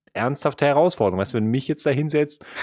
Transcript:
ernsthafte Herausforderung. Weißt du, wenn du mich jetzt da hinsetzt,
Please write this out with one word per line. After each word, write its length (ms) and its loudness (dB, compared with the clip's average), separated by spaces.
ernsthafte 520 -2
Herausforderung. 540 2
Weißt 120 -2
du, 60 -2
wenn 60 0
du 60 0
mich 180 -2
jetzt 180 -2
da 40 2
hinsetzt, 540 -2